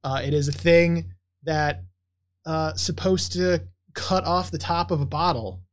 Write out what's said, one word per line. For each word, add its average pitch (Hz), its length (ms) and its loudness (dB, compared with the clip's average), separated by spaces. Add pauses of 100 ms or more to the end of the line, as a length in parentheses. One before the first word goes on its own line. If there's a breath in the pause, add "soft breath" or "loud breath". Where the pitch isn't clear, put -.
Uh, 135 220 -2
it 139 80 -2
is 147 160 0
a 147 40 -4
thing 170 600 4 (300)
that, 147 420 -2 (640)
uh, 160 280 -2
supposed 185 580 -2
to 180 300 0 (320)
cut - 300 0
off 180 260 0
the 165 80 2
top 170 320 -2
of 156 100 0
a 139 60 0
bottle 131 560 -2 (100)